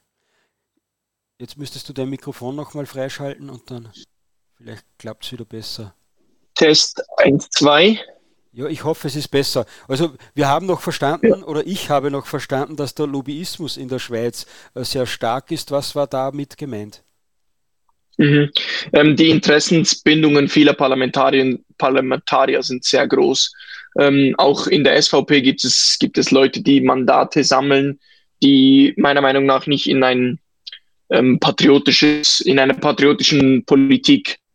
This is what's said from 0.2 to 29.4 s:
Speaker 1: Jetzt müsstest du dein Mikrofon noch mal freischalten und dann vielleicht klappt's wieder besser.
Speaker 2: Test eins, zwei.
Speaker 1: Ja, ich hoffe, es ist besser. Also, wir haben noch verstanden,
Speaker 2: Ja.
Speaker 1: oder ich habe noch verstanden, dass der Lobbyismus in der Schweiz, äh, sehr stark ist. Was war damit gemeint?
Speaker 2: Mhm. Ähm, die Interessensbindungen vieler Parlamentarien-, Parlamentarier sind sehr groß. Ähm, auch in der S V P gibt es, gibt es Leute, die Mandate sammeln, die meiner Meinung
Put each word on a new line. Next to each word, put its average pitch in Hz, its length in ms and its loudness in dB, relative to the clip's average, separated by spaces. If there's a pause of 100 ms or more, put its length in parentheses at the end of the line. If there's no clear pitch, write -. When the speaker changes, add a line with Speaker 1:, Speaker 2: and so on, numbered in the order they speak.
Speaker 1:
Jetzt - 180 -18
müsstest 139 320 -16
du 147 40 -16
dein 131 160 -8
Mikrofon 135 480 -12
noch 147 180 -14
mal 143 120 -10
freischalten 139 640 -12
und 127 200 -20
dann 117 200 -16 (680)
vielleicht 113 280 -20 (140)
klappt's - 320 -16
wieder 117 140 -14
besser. 110 500 -16 (600)
Speaker 2:
Test - 460 2 (180)
eins, 139 320 2
zwei. 156 500 2 (500)
Speaker 1:
Ja, 120 160 -14
ich - 160 -10
hoffe, 160 240 -6
es 131 80 -8
ist 147 140 -8
besser. 135 380 -2 (200)
Also, 135 280 -4 (200)
wir 143 140 0
haben 160 180 0
noch 180 140 -2
verstanden, 160 480 -2
Speaker 2:
Ja. 190 160 0
Speaker 1:
oder 151 200 -6
ich - 260 -8
habe 143 200 0
noch 139 160 -8
verstanden, 143 480 -8
dass 143 200 -8
der 151 120 -4
Lobbyismus 143 680 -10
in 135 120 -12
der 127 120 -8
Schweiz, 120 460 -8 (280)
äh, 127 80 -10
sehr 127 240 -6
stark 123 460 -6
ist. - 180 -10
Was 139 240 -6
war 143 140 -4
damit 135 480 -8
gemeint? 120 480 -12 (1120)
Speaker 2:
Mhm. 147 340 2 (440)
Ähm, 151 200 4
die 160 160 2
Interessensbindungen 151 1160 2
vieler 143 240 4
Parlamentarien-, 131 920 0 (120)
Parlamentarier 135 880 0
sind 127 180 -8
sehr - 240 0
groß. 135 460 0 (480)
Ähm, 139 380 4
auch 139 280 2
in 143 160 2
der 135 140 4
S 147 100 2
V 139 160 2
P 143 180 2
gibt 131 240 0
es, - 360 0
gibt - 180 -2
es 131 140 0
Leute, 131 280 2
die 135 200 4
Mandate 131 640 2
sammeln, 139 560 0 (420)
die 135 540 6
meiner 143 240 2
Meinung 139 260 2